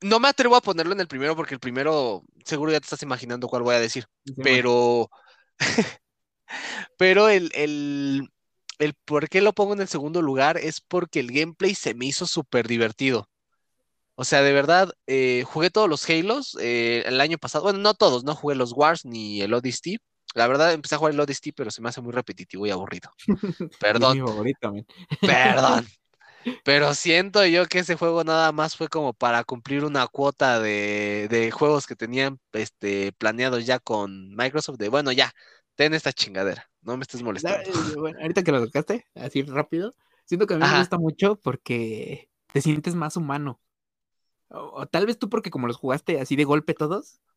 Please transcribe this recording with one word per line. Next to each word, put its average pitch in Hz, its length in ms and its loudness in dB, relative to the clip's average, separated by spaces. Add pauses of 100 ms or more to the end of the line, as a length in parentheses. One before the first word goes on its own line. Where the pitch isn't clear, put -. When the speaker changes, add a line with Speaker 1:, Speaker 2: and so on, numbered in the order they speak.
Speaker 1:
No 220 180 4
me 269 80 4
atrevo 247 280 6
a 247 40 8
ponerlo 170 320 0
en 202 80 -2
el 175 80 -4
primero, 143 260 -2
porque 156 200 -6
el 127 60 -10
primero, 127 640 -2 (220)
seguro 151 260 -2
ya 151 100 2
te - 40 -12
estás - 180 -10
imaginando 123 460 -6
cuál 123 140 -2
voy 120 140 2
a 117 40 2
decir. 117 260 -4 (180)
Speaker 2:
Sí, 135 120 -12
bueno. 131 260 2
Speaker 1:
Pero, 120 480 2 (480)
<laughs> - 420 -2 (960)
pero 190 320 6
el, 180 240 4
el, 143 760 -2 (500)
el 151 160 0 (120)
por 147 240 0
qué 190 100 2
lo 208 140 4
pongo 202 180 0
en 202 80 -2
el 185 80 -6
segundo 160 340 -2
lugar 143 360 2
es 160 240 -6
porque 175 380 -2
el 123 120 -4
gameplay 165 420 0
se 123 200 -6
me 123 120 -6
hizo 143 200 -4
súper 123 420 -2
divertido. 117 640 0 (840)
O 131 100 -8
sea, 143 180 4
de 139 100 4
verdad, 165 400 4 (140)
eh, 127 400 2
jugué 165 240 0
todos 214 180 4
los 147 200 -2
Halos, 196 520 -2
eh, 117 460 0
el 127 140 0
año 156 180 0
pasado. 151 260 -4
Bueno, 196 140 2
no 208 160 2
todos, 131 300 4
no 147 100 -4
jugué 143 200 -4
los 123 180 -2
Wars 147 340 2
ni 107 360 -6
el 104 120 0
Odyssey. 127 440 -4 (360)
La 117 120 4
verdad, 151 260 4
empecé 151 240 -4
a - 20 0
jugar 156 160 2
el 147 60 0
Odyssey, 143 320 -4
pero 113 180 -8
se 113 120 -12
me 117 60 -6
hace 123 140 -8
muy 120 100 -10
repetitivo 175 540 -8
y 202 40 -2
aburrido. 185 400 -8 (160)
Speaker 2:
<laughs> 185 440 -4 (220)
Y 117 100 2
es 131 60 6
Speaker 1:
Perdón. - 20 6
Speaker 2:
mi 135 100 2
favorito, 110 520 -4
man. 104 140 -12 (380)
Speaker 1:
Perdón. 127 640 4
Speaker 2:
<laughs> - 60 -20 (680)
Speaker 1:
Pero 143 300 4
siento 185 520 4
yo 175 200 4
que 180 140 0
ese 175 160 0
juego 165 280 2
nada 160 280 2
más 156 240 -2
fue 160 120 -6
como 147 260 -2
para 120 300 0
cumplir 135 400 -4
una 143 220 0
cuota 135 540 2
de, 104 720 -2
de 113 200 2
juegos 147 360 2
que 123 100 -12
tenían, 131 440 -4 (120)
este, 101 600 -4
planeados 117 540 -2
ya 127 140 2
con 98 560 -6
Microsoft, 131 420 -4
de, 104 100 -4
"Bueno, 135 240 0
ya, 127 200 0 (420)
ten 156 200 2
esta 151 180 -2
chingadera, 95 580 -4 (120)
no 117 140 -6
me 131 60 -8
estés 123 200 -12
molestando". 147 420 -4
Speaker 2:
Da-, - 60 -10
eh, 156 260 -4
bueno, 156 240 -6
ahorita 165 220 -2
que 165 100 2
lo 123 120 2
tocaste, 156 500 -4
así 131 280 -4
rápido, 151 520 -6 (300)
siento 185 220 0
que 202 80 0
a 160 40 0
mí 143 80 4
me - 0 -
Speaker 1:
Ajá. 147 100 4
Speaker 2:
gusta 143 220 0
mucho 180 380 0
porque 117 920 -6 (240)
te 143 80 0
sientes 151 340 0
más 156 220 -4
humano. 143 440 -6 (880)
O, - 340 -14
o - 40 -12
tal 180 200 -2
vez 233 120 -2
tú 214 100 -6
porque 214 220 -4
como 127 160 -4
los 120 100 -4
jugaste 135 440 -2
así 131 160 -2
de 147 80 4
golpe 151 300 0
todos, 175 460 -6 (160)